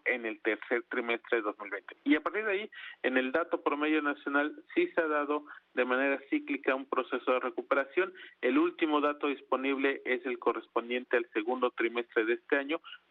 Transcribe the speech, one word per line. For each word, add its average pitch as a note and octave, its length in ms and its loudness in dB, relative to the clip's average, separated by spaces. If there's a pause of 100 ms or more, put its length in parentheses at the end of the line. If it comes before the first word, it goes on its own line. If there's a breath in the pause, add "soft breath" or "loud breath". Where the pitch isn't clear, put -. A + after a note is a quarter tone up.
en A#2+ 200 -2
el A2 160 -6
tercer A2+ 480 -2
trimestre A#2 500 -2
de G#2+ 40 0
dos G#2 160 -4
mil G2+ 120 -14
veinte. - 340 -10
Y C#3+ 100 4
a D3+ 60 2
partir G#3+ 240 -4
de G#3+ 80 -2
ahí, G3+ 180 -4 (320 loud breath)
en C3 140 0
el C3 160 2
dato E3+ 300 0
promedio D3+ 400 0
nacional D3 520 0 (200)
sí F3 200 2
se F3 60 2
ha D#3+ 80 0
dado D3 360 0 (300 loud breath)
de B2+ 100 2
manera C3 360 2 (100)
cíclica C#3+ 460 -2
un C3+ 100 -8
proceso C3 460 0
de B2+ 80 2
recuperación. C#3 720 0 (280 loud breath)
El B2+ 180 4
último D#3+ 420 4
dato D3 260 0
disponible C3+ 800 0
es B2 200 -2
el B2 140 -4
correspondiente A#2+ 800 -2
al A#2 160 2
segundo B2 400 0
trimestre A#2 520 0
de A#2 100 2
este A#2+ 220 -2
año, C#3+ 240 -2 (300 loud breath)